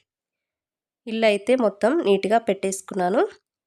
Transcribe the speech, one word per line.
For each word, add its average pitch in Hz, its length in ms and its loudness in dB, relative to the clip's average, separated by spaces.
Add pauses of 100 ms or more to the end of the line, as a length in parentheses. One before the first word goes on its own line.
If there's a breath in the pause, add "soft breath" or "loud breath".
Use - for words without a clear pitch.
(1080)
ఇల్లు 226 180 -2
అయితే 208 300 2
మొత్తం 226 460 0
నీట్‌గా 196 380 2
పెట్టేసుకున్నాను. 196 840 -4 (460)